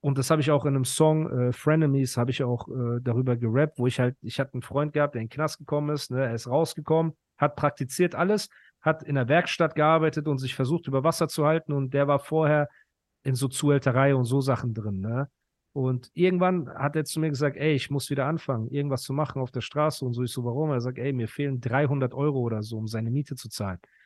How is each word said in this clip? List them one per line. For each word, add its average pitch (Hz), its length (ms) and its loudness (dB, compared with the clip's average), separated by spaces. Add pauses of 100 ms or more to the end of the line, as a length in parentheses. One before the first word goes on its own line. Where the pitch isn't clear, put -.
und 139 160 0
das 131 140 -2
habe 156 100 4
ich 135 80 2
auch 147 160 2
in 139 100 2
einem 131 100 2
Song, 156 440 4
äh, 123 220 0
Frenemies, 139 640 2
habe 123 160 0
ich 131 120 -2
auch, 123 260 -2
äh, 120 320 -4
darüber 123 340 0
gerappt, 120 440 0
wo 123 80 2
ich 120 120 -2
halt, 127 220 2
ich 127 180 -8
hatte 131 140 -4
einen 123 80 -6
Freund 147 320 -4
gehabt, 147 220 2
der 113 60 -4
in 113 60 -6
den - 60 -14
Knast 147 240 -4
gekommen 147 320 -2
ist, 147 200 -4
ne, 131 160 0
er 117 80 -2
ist 117 140 -8
rausgekommen, 156 680 0 (240)
hat 147 180 2
praktiziert 151 600 0
alles, 196 340 0 (320)
hat 156 220 0
in 143 120 -2
der 127 120 2
Werkstatt 165 480 2
gearbeitet 156 520 4
und 143 100 0
sich 131 180 -6
versucht, 135 320 0
über 135 160 0
Wasser 160 240 2
zu 151 180 -2
halten 156 280 2
und 139 200 -2
der 143 140 2
war 143 120 2
vorher 151 500 2 (540)
in 131 120 0
so 131 140 0
Zuhälterei 139 680 4
und 127 100 2
so 135 160 2
Sachen 123 320 -2
drin, 104 280 -4
ne. 120 280 -4 (440)
Und 131 400 -2
irgendwann 180 560 2
hat 143 260 -4
er 156 100 0
zu - 140 -6
mir 160 100 0
gesagt, 143 260 0
ey, 156 180 0
ich 135 180 -2
muss 143 180 -4
wieder 135 160 0
anfangen, 135 440 -2
irgendwas 143 340 -4
zu 135 100 -6
machen 147 280 -4
auf 127 100 -6
der 120 100 -6
Straße 151 420 -2
und 123 100 -4
so. 123 100 -2
Ich 117 80 -4
so, 127 120 -6
warum? 143 280 -2
Er 127 100 -2
sagt, 123 160 -6
ey, 135 160 -4
mir 117 140 -2
fehlen 139 340 -4
dreihundert 131 520 0
Euro 139 260 0
oder 113 240 -2
so, 110 140 -8
um 110 100 -6
seine 113 240 -4
Miete 135 240 -4
zu 120 140 -14
zahlen. 95 280 -6 (280)